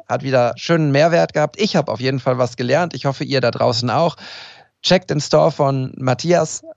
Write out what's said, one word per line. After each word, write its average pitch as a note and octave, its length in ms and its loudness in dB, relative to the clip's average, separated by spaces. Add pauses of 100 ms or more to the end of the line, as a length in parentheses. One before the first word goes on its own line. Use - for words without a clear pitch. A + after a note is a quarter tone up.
hat B2+ 160 -4
wieder B2 320 2
schönen D#3+ 360 0
Mehrwert E3 420 4
gehabt. D3+ 260 -2
Ich G#3 160 0
habe D3 160 0
auf A2 80 -6
jeden C3 200 -2
Fall B2+ 180 -2
was B2 180 -2
gelernt. D3 400 -2
Ich C#3+ 100 -10
hoffe, C#3 180 -4
ihr C3 180 -2
da A#2 100 0
draußen A#2+ 380 0
auch. D3+ 260 0 (680)
Checkt F#3 300 2
den D3 100 0
Store D#3 300 4
von C3+ 460 0
Matthias D#3+ 680 0 (140)